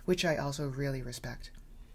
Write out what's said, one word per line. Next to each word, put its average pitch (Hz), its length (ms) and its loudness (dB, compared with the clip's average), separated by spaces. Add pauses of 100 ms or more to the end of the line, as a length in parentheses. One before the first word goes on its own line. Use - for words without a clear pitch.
which 185 180 6
I 160 120 6
also 143 300 0
really 135 360 0
respect. - 500 -6 (420)